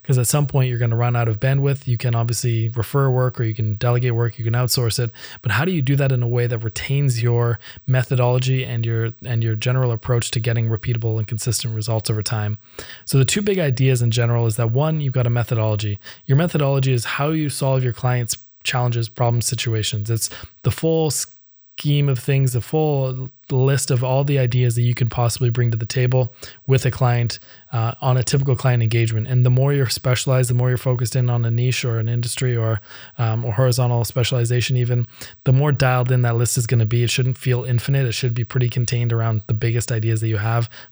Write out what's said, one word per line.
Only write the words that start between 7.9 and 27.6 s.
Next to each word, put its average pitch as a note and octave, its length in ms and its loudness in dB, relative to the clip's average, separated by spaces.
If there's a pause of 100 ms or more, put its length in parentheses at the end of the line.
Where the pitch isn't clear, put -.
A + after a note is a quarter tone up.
and A#2+ 220 -4
your, A2+ 280 -2 (100)
and A#2 180 -2
your A2+ 140 0
general B2+ 340 0
approach A#2 400 0
to - 80 -2
getting A#2 300 0
repeatable A2+ 500 -2
and G#2+ 80 -2
consistent A2+ 480 -4
results A2 360 -2
over G#2+ 120 -2
time? G#2+ 360 -4 (480)
So - 100 2
the C3+ 80 6
two - 160 0
big G3+ 180 0
ideas C3 440 2
in A#2 80 2
general A#2 360 2
is A2 100 0
that, A#2 160 0
one, D3+ 280 0
you've C3+ 140 -2
got B2 120 0
a A#2+ 40 0
methodology. A2 680 0 (280)
Your C3+ 100 4
methodology C#3 560 2
is A#2 140 0
how C#3+ 240 -2
you D#3 180 -2
solve C3+ 340 0
your B2 120 0
clients' B2 420 -2 (260)
challenges, A#2+ 460 -2
problems, A#2+ 380 0
situations. A2+ 640 -4
It's A2+ 180 -2 (360)
the - 60 2
full D#3+ 400 0
scheme - 1000 -2
of C3 80 0
things, C3+ 340 0
the A#2+ 80 0
full C3+ 720 -2 (200)
list C3+ 400 2
of B2 120 2
all C3 220 2
the C#3+ 140 2
ideas B2 380 2
that A#2+ 60 2
you A#2+ 120 2
can A#2+ 160 0
possibly A#2+ 400 0
bring A#2+ 200 0
to A2+ 60 -2
the A2+ 80 -4
table B2+ 480 0 (340)
with C3+ 200 2
a B2 40 0
client, A#2+ 480 0 (320)